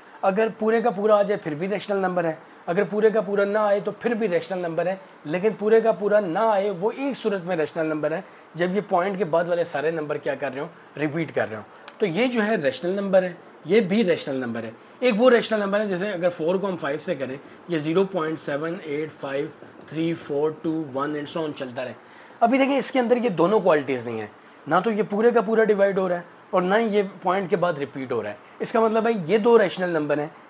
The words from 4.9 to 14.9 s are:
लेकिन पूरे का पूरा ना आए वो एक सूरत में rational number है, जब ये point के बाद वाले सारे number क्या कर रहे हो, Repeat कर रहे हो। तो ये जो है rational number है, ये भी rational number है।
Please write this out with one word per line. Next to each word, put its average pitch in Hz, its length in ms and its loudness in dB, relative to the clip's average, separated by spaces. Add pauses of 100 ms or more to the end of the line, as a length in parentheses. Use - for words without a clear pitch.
लेकिन 180 280 0
पूरे 220 260 4
का 220 120 4
पूरा 208 280 2
ना 202 320 0
आए 202 180 2
वो 190 200 -2
एक 269 260 -4
सूरत 196 280 -2
में 180 120 -4
rational 160 300 -2
number 151 260 -2
है, 185 120 -6 (320)
जब 180 180 0
ये 208 60 0
point 190 380 0
के 202 80 0
बाद 170 220 0
वाले 175 160 0
सारे 151 280 -2
number 151 260 -4
क्या 147 160 -4
कर 131 180 -6
रहे 131 80 -8
हो, 165 80 -8 (300)
Repeat 151 320 -2
कर 117 180 -2
रहे 107 100 -10
हो। 104 60 -14 (360)
तो 220 60 0
ये 190 220 0
जो 240 140 0
है 208 200 0
rational 175 320 -2
number 190 300 2
है, 175 120 -6 (300)
ये 190 140 4
भी 202 220 2
rational 151 340 0
number 117 280 -4
है। 113 80 -10 (300)